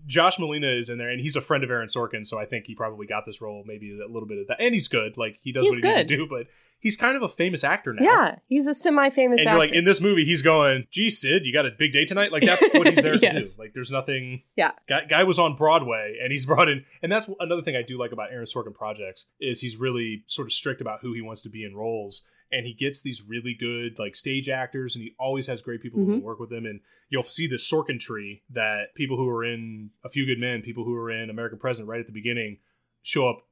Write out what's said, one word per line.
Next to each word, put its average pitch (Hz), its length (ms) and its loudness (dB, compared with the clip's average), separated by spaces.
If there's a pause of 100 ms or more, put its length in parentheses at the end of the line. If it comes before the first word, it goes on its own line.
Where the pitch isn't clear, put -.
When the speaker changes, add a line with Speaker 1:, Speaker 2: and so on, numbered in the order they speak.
Speaker 1:
Josh 170 320 4
Malina 147 400 0
is 120 100 -4
in 120 80 -8
there, 120 140 -6
and 123 100 -4
he's 147 160 -4
a 135 60 0
friend 139 200 0
of 123 80 -10
Aaron 113 180 -2
Sorkin, 117 380 -6
so 110 120 -8
I 104 80 -6
think 110 200 -8
he 113 80 -14
probably 107 320 -8
got 107 200 -6
this 107 160 -16
role, 104 240 -12
maybe 104 340 -14
a 104 100 -10
little 113 180 -8
bit 104 100 -8
of 98 100 -8
that. 120 120 -2
And 240 120 2
he's 190 160 0
good. 110 300 -2
Like, 110 240 -6
he 127 100 -8
does 175 120 2
Speaker 2:
He's 202 120 4
Speaker 1:
what - 80 0
he 359 40 4
needs 427 100 4 (100)
to 156 80 2
Speaker 2:
good. - 60 -
Speaker 1:
do, 160 40 -6
but 127 200 -8 (340)
he's 214 160 0
kind 262 220 2
of 247 40 -4
a 190 60 -2
famous 175 360 -2
actor 147 280 0
now. 156 100 -2
Speaker 2:
Yeah, 330 340 6 (100)
he's 269 200 2
a 294 60 0
semi-famous 269 680 4
Speaker 1:
And - 100 4
you're 208 80 6
like, 156 100 6
Speaker 2:
actor. 160 100 2
Speaker 1:
in 170 60 4
this 185 160 6
movie, 180 240 4
he's 160 160 2
going, 143 500 6
"Gee, 220 200 0
Sid, 160 340 0
you 123 80 -2
got 143 140 2
a 123 40 -4
big 143 220 0
day 143 140 4
tonight?" 196 260 2
Like, 156 140 4
that's 180 260 6
what 233 140 8
he's - 160 8
there 156 140 4
Speaker 2:
<laughs> - 40 2
Yes. 214 140 6 (160)
Speaker 1:
to - 60 -16
do. 110 60 -16
Like, 110 120 -16
there's 127 160 -8
nothing 131 500 -4 (160)
Speaker 2:
Yeah. 175 140 4 (180)
Speaker 1:
Guy, 147 180 2
guy 156 180 6
was 185 140 4
on 160 160 4
Broadway, 120 680 2
and 127 100 -2
he's 131 140 -4
brought 151 240 6
in, 139 160 -2 (160)
and 185 100 -2
that's 214 160 0 (100)
another 170 220 -2
thing 147 160 -2
I 123 60 -2
do 123 160 -10
like 120 140 -6
about 110 200 -8
Aaron 120 140 -10
Sorkin 110 260 -8
projects, 104 540 -10 (120)
is 127 220 -4
he's 117 160 -8
really 117 520 -4
sort 127 200 -8
of - 60 -4
strict 135 260 -4
about 110 220 -8
who 123 100 -8
he 117 80 -8
wants 110 220 -12
to 113 80 -16
be 110 120 -12
in 101 140 -12
roles. 107 460 -8 (280)
And 127 140 -18
he 123 80 -14
gets 139 300 -8
these 123 180 -12
really 117 320 -12
good, 120 460 -10
like, 101 180 -10
stage 135 320 -6
actors, 131 480 -6
and 117 80 -10
he 113 140 -16
always 135 300 -4
has 120 120 -8
great 117 220 -10
people 123 200 -4
who 196 100 2
Speaker 2:
Mm-hmm. 226 120 -2
Speaker 1:
work 113 160 -10
with 113 100 -14
him. 117 140 -10
And 104 160 -12 (300)
you'll 131 120 -2
see - 240 -6
the 127 100 -4
Sorkin 156 440 -2
tree 101 480 -12
that 107 460 -4
people 131 240 -4
who 127 100 0
are 117 160 -4
in 113 460 -10 (120)
A 120 60 -16
Few 139 160 -4
Good 127 140 0
Men, 120 240 -4
people 117 220 -10
who 120 100 -4
are 113 160 -6
in 113 180 -8
American 113 300 -8
President 113 320 -6
right 117 100 -6
at 113 60 -12
the 113 60 -20
beginning, 107 440 -6 (460)
show 131 260 2
up - 240 -4